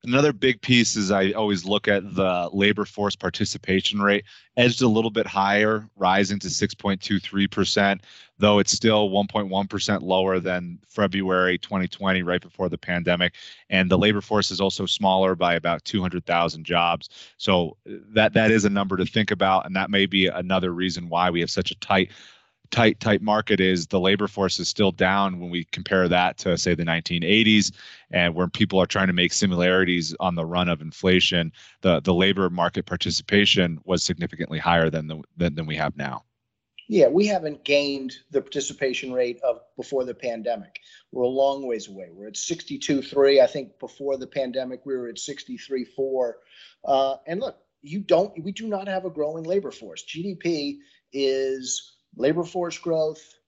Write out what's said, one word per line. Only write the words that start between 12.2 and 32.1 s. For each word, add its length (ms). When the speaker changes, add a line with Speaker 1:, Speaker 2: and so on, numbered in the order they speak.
Speaker 1:
right 180
before 280
the 100
pandemic. 560
And 220
the 80
labor 220
force 320
is 80
also 260
smaller 480
by 200
about 300
two 180
hundred 220
thousand 380
jobs. 460
So 480
that, 500
that 180
is 120
a 60
number 260
to 100
think 260
about, 340
and 80
that 160
may 160
be 220
another 440
reason 360
why 220
we 100
have 100
such 220
a 80
tight, 320
tight, 300
tight 220
market 380
is 280
the 100
labor 300
force 320
is 80
still 240
down 480
when 100
we 220
compare 360
that 300
to, 200
say, 160
the 100
nineteen 400
eighties, 480
and 240
where 140
people 320
are 60
trying 200
to 60
make 200
similarities 880
on 140
the 100
run 240
of 120
inflation. 720
The, 180
the 140